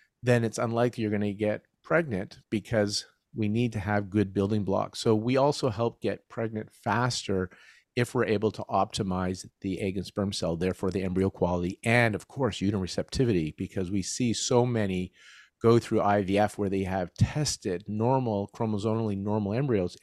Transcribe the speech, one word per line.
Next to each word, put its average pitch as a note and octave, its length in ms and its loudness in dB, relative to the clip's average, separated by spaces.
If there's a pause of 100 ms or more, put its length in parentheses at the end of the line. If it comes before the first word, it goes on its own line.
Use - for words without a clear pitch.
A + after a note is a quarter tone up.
(220)
then A#2+ 220 4
it's A2 140 -4
unlikely A#2 460 0
you're G#2+ 80 0
gonna G#2 220 0
get G#2+ 300 -2 (180)
pregnant C#3+ 580 -2 (100)
because G#2 560 0 (300)
we A2+ 120 -2
need A2+ 260 0
to G#2+ 60 -4
have G2+ 320 -2
good G2 220 0
building G2+ 300 0
blocks. G2 360 -2
So A2+ 160 4
we A#2+ 220 0
also C#3 320 2
help A#2 320 -4
get - 280 -4
pregnant A2+ 420 -6
faster G#2 800 -2 (460)
if B2 180 0
we're A#2+ 120 2
able G2+ 260 2
to - 180 -10
optimize F#2 800 -2 (140)
the F#2+ 180 -4
egg G2 180 -2
and F2 80 -4
sperm G2+ 260 -2
cell, F2 240 -2
therefore F#2 360 0
the F#2 100 -2
embryo F#2+ 300 2
quality, F2+ 520 0
and A#2 300 4
of F2+ 140 -8
course, B2+ 340 -4
uterine G2 200 0
receptivity, F2+ 760 0
because F#2 320 -6
we F#2+ 140 -2
see A#2+ 300 -2
so B2 340 2
many F#2+ 440 -2 (500)
go A#2 180 6
through A2 220 0
I G2+ 220 4
V G2 140 2
F G#2 200 2
where G2+ 120 -2
they F#2+ 140 0
have F#2 320 -4
tested - 720 0
normal, A2 640 0
chromosomally A2 640 -2
normal G#2 360 -2
embryos A2+ 500 0